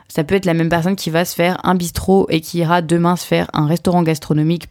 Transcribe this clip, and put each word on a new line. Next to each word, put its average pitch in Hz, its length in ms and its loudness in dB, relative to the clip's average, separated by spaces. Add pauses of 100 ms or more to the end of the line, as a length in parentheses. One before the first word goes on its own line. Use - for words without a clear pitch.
Ça - 160 -2
peut 151 100 -2
être 190 120 0
la 170 100 2
même 165 140 0
personne 175 260 0
qui 170 160 -6
va 170 140 2
se - 100 -8
faire 175 280 0
un 185 120 0
bistrot 185 540 0
et 165 120 0
qui - 160 -8
ira 170 240 2
demain 170 340 2
se - 120 -8
faire 170 260 0
un 151 140 2
restaurant 175 340 2
gastronomique 160 680 0